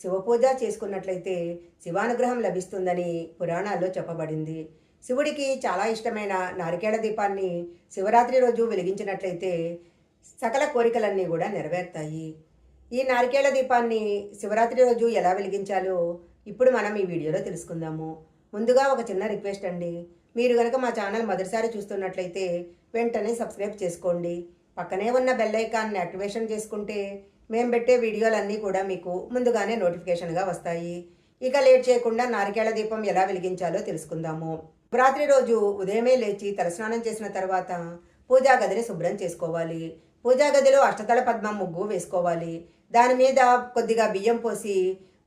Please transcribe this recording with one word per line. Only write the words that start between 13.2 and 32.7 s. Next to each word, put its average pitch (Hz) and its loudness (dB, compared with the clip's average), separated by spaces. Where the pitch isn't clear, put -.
దీపాన్ని 233 0
శివరాత్రి 220 2
రోజు 233 4
ఎలా 190 2
వెలిగించాలో 190 -2
ఇప్పుడు 240 4
మనం 214 0
ఈ 196 0
వీడియోలో 165 -2
తెలుసుకుందాము. 160 -8
ముందుగా 247 4
ఒక 226 -2
చిన్న 190 -2
రిక్వెస్ట్ 196 -6
అండి, 175 -6
మీరు 240 4
గనక 233 2
మా 247 0
ఛానల్ 214 -2
మొదటిసారి 214 -2
చూస్తున్నట్లయితే 185 -6
వెంటనే 233 -2
సబ్స్క్రైబ్ 208 -6
చేసుకోండి. 175 -4
పక్కనే 190 -4
ఉన్న 254 2
బెల్ 214 0
ఐకాన్ని 220 -2
యాక్టివేషన్ 202 -4
చేసుకుంటే 208 -8
మేం 240 0
పెట్టే 240 4
వీడియోలన్నీ 214 0
కూడా 190 -2
మీకు 180 -6
ముందుగానే 226 0
నోటిఫికేషన్గా 175 -2
వస్తాయి. 175 -6
ఇక 254 0
లేట్ 254 6
చేయకుండా 240 2
నారికేళ 214 0